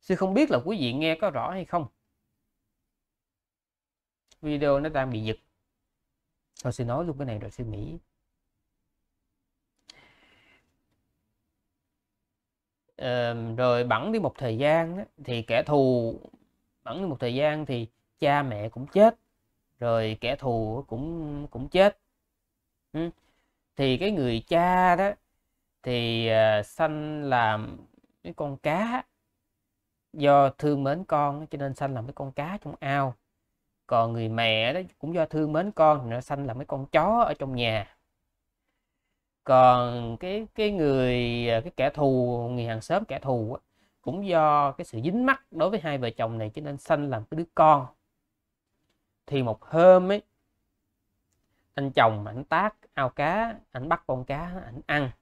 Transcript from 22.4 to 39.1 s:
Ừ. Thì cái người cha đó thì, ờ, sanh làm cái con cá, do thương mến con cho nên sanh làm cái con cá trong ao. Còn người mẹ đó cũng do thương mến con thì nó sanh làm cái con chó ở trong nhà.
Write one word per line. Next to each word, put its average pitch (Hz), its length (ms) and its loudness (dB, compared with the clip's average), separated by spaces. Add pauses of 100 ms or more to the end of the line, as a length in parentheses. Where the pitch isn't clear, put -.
Ừ. 165 160 -4 (680)
Thì 131 220 0
cái 190 140 -2
người 127 360 0
cha 180 480 4
đó 196 160 0 (720)
thì, 117 440 -2
ờ, 110 360 4
sanh 151 600 -4
làm 113 540 0 (460)
cái 170 100 -14
con 143 240 -8
cá, 208 460 -2 (1080)
do 143 360 6
thương 143 340 0
mến 151 200 -2
con 147 440 -2
cho 156 100 -12
nên 139 160 -6
sanh 139 200 -6
làm 113 140 -6
cái 143 60 -14
con 139 180 -10
cá 160 300 -8
trong 147 180 -12
ao. 139 360 -2 (720)
Còn 117 260 2
người 113 160 -4
mẹ 113 440 0
đó 180 80 -4 (180)
cũng 160 160 -6
do 165 100 0
thương 151 280 -2
mến 185 180 -2
con 151 320 4
thì 117 60 -6
nó 120 120 -6
sanh 139 240 -8
làm 120 120 -6
cái 143 80 -10
con 139 200 -6
chó 190 360 2
ở 170 120 0
trong 135 220 -6
nhà. 110 420 -2 (1500)